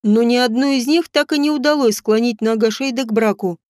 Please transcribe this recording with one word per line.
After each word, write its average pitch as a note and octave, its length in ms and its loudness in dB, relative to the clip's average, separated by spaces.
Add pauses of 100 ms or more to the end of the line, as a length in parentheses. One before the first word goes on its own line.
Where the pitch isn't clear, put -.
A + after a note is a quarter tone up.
но A3 200 2
ни A#3+ 120 2
одной B3 420 0
из A#3+ 100 -2
них E4 220 0
так D4 240 -2
и D4 60 0
не D4 120 0
удалось C#4+ 460 0
склонить A3+ 440 -2
Нагашейда A3+ 600 -2
к A3+ 100 -6
браку. G3+ 460 -2 (100)